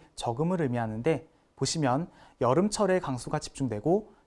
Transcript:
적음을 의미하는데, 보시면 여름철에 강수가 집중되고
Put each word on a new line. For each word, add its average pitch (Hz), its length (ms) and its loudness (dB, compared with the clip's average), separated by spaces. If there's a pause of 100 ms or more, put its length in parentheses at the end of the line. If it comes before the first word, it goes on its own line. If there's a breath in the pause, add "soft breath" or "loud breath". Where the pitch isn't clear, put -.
(140 loud breath)
적음을 165 460 -2
의미하는데, 120 680 -2 (300 soft breath)
보시면 139 540 0 (300 loud breath)
여름철에 185 600 4
강수가 147 380 -4
집중되고 143 760 -2 (140)